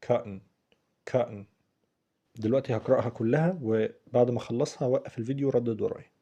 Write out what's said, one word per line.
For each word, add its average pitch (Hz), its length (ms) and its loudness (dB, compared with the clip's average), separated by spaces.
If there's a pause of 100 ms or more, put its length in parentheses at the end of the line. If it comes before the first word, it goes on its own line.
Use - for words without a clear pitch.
cotton، 107 340 0 (680)
cotton. 110 340 -2 (920)
دلوقتي 117 380 0
هقرأها 120 320 2
كلها، 147 540 2
وبعد 110 680 2
ما 120 80 0
أخلصها 127 500 -2
وقف - 300 -2
الفيديو 139 300 -2
وردد 120 320 0
ورايا. - 300 -4 (120)